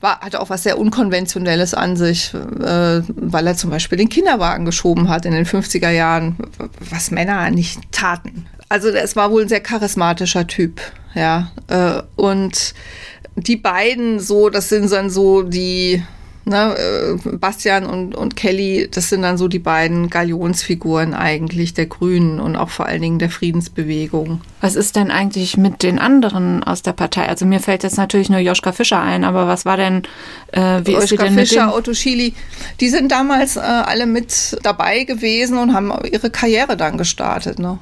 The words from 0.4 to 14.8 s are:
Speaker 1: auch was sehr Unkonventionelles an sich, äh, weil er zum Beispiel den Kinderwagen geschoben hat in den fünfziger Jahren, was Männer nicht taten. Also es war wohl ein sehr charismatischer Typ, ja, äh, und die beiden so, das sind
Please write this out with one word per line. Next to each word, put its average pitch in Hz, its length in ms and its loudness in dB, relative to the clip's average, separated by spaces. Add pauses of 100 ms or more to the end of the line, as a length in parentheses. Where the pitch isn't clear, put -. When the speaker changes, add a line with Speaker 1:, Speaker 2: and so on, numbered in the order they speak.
Speaker 1:
auch 185 80 -8
was 185 140 -4
sehr - 160 0
Unkonventionelles 180 960 0
an 180 200 0
sich, 170 380 0
äh, 170 720 0
weil 170 400 -2
er 175 100 2
zum 175 140 -4
Beispiel 165 300 -2
den 220 100 4
Kinderwagen 214 560 0
geschoben 170 440 2
hat 170 180 -2
in 165 60 0
den 160 120 2
fünfziger 175 460 0
Jahren, 165 460 2 (520)
was 170 220 -6
Männer 175 400 0
nicht 170 280 0 (120)
taten. 175 560 -4 (200)
Also 202 220 0
es - 260 -2
war 208 140 2
wohl 220 140 4
ein 208 40 -2
sehr 214 140 0
charismatischer 180 840 0
Typ, 165 340 -2 (320)
ja, 165 380 0 (160)
äh, 180 340 0 (140)
und 196 580 0 (600)
die 220 200 0
beiden 220 640 0
so, 208 320 4
das 202 180 -2
sind 208 220 4